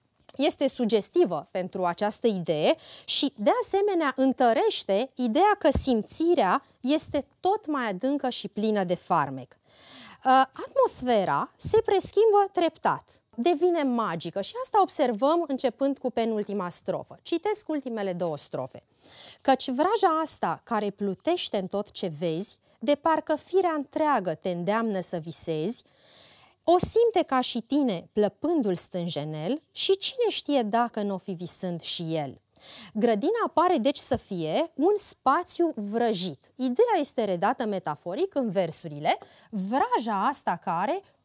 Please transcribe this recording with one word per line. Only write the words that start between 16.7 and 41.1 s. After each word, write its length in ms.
Citesc 480
ultimele 440
două 240
strofe. 460
„Căci 280
vraja 520
asta 420
care 260
plutește 680
în 100
tot 240
ce 280
vezi, 400
de 160
parcă 400
firea 400
întreagă 580
te 160
îndeamnă 500
să 180
visezi, 680
o 140
simte 480
ca 160
și 200
tine 520
plăpându-l 640
stânjenel 840
și 260
cine 320
știe 320
dacă 400
n-o 160
fi 140
visând 500
și 340
el.” 260
Grădina 600
pare, 240
deci, 200
să 180
fie 600
un 220
spațiu 800
vrăjit. 800
Ideea 440
este 240
redată 420
metaforic 680
în 140
versurile 680
„Vraja 800
asta 360
care 380